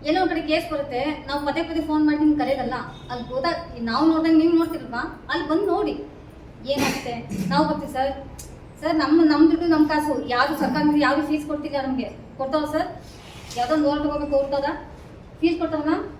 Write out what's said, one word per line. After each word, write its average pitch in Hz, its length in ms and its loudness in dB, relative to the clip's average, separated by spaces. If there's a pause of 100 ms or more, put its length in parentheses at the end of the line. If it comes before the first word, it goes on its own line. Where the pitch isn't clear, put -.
ಎಲ್ಲೋ 339 160 2
ಒಂದ್ 339 100 2
ಕಡೆ 320 100 -2
ಕೇಸ್ 311 320 -2
ಬರುತ್ತೆ, 277 540 -4
ನಾವು 285 180 -4
ಪದೇ 320 180 -2
ಪದೇ 320 180 -4
ಫೋನ್ 302 240 2
ಮಾಡಿ 294 140 2
ನಿಮ್ಗೆ 302 200 4
ಕರೆಯೋದಲ್ಲ, 254 340 -2 (380)
ಅಲ್ಲಿ 247 160 -8
ಹೋದಾಗ 277 280 -2 (260)
ನಾವು 262 300 2
ನೋಡ್ದಂಗೆ 320 260 4
ನೀವು 330 160 6
ನೋಡ್ತಿರಲ್ವಾ, 302 800 -2
ಅಲ್ಲಿ 302 180 -2
ಬಂದು 359 160 2
ನೋಡಿ 381 260 0 (800)
ಏನಾಗುತ್ತೆ. 254 800 -2
ನಾವು 294 180 2
ಬರ್ತೀವಿ 294 260 -6
ಸರ್, 269 200 0 (680)
ಸರ್ 311 140 0
ನಮ್ಮ, 311 280 6
ನಮ್ಮ 302 280 8
ದುಡ್ಡು 339 160 0
ನಮ್ಮ 302 200 6
ಕಾಸು, 294 420 0
ಯಾರು 269 300 2
ಸರ್ಕಾರದಿಂದ 294 440 2
ಯಾರು 285 180 2
ಫೀಸ್ 302 260 -2
ಕೊಡ್ತಿಲ್ಲ 294 280 -6 (120)
ನಮಗೆ, 247 180 -4 (320)
ಕೊಡ್ತಾವ 285 280 0
ಸರ್? 320 220 -2 (680)
ಯಾವುದೋ 247 180 0
ಒಂದು 294 140 4
ಹೋರಾಟ 294 180 0
ಹೋಗ್ಬೇಕು, 294 300 0
ಹೋಗ್ತದ 277 280 0 (760)
ಫೀಸ್ 330 180 2
ಕೊಡ್ತಾವ 311 220 -2
ಮ್ಯಾಮ್ 330 220 0 (160)